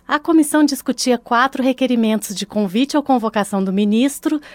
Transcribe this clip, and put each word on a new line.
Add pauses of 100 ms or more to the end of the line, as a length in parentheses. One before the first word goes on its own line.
A
comissão
discutia
quatro
requerimentos
de
convite
ou
convocação
do
ministro (140)